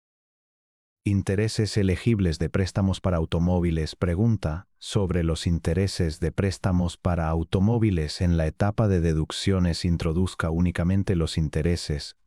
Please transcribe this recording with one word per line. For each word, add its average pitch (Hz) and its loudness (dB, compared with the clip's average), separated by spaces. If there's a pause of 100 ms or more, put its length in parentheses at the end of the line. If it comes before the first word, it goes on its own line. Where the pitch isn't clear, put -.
(1040)
Intereses 101 0
elegibles 95 0
de 80 -2
préstamos 95 0
para 92 0
automóviles. 85 0
Pregunta 87 -2 (100)
sobre 90 -2
los 80 -2
intereses 85 0
de 78 0
préstamos 90 -2
para 85 0
automóviles. 92 0
En 87 2
la 80 2
etapa 101 0
de 92 4
deducciones, 85 0
introduzca 85 0
únicamente 90 0
los 80 0
intereses 78 -2 (100)